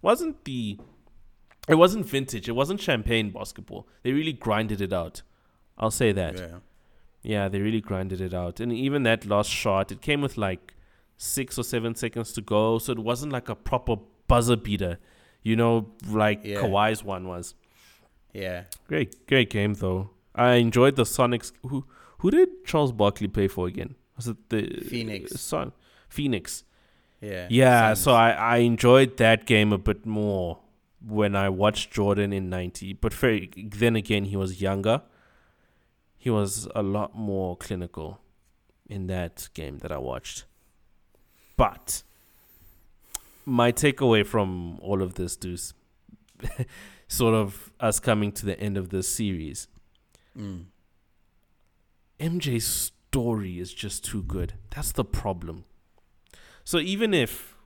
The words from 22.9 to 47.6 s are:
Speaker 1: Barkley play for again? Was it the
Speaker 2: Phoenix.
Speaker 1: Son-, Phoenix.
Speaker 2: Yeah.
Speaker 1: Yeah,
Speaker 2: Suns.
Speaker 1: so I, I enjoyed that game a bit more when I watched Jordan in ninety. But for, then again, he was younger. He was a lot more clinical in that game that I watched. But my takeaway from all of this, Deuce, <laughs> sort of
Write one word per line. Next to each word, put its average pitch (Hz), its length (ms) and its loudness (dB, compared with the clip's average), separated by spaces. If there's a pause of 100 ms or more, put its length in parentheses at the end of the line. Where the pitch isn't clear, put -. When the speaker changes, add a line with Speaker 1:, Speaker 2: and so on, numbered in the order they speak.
Speaker 1:
Barkley 104 340 2
play 98 220 0
for 90 180 -4
again? - 280 -8 (200)
Was 120 140 -10
it 107 80 -8 (120)
the 110 180 0 (220)
Speaker 2:
Phoenix. 110 500 -8
Speaker 1:
Son-, 143 340 -6 (360)
Phoenix. 135 540 -4 (560)
Speaker 2:
Yeah. 92 320 -10
Speaker 1:
Yeah, 120 380 8
Speaker 2:
Suns. 107 100 2
Speaker 1:
so 135 140 4
I, 117 180 8
I 117 260 2
enjoyed 120 600 6
that 113 280 4
game 107 280 6
a 98 40 2
bit 98 300 -2
more 101 520 -2 (460)
when 104 300 0
I 98 140 2
watched 101 420 0
Jordan 101 420 2
in 95 160 -4
ninety. 92 440 -8
But - 200 -4
for, 113 240 2 (200)
then 110 380 0
again, 101 300 0
he 98 100 -6
was 95 260 -4
younger. 98 400 0 (1160)
He - 120 -4
was 104 460 0
a 110 80 -2
lot 101 320 -4
more 95 420 -4
clinical 90 640 -10 (640)
in 95 200 -8
that 90 480 -6
game 71 240 -12
that - 120 -10
I 73 60 -6
watched. 64 480 -10 (1120)
But - 460 -2 (1400)
my 120 280 4
takeaway 127 540 4
from 92 560 -4
all 95 200 -2
of 92 140 -4
this, 87 200 -6
Deuce, - 380 -10 (680)
<laughs> - 680 -10
sort 113 260 2
of 104 460 -2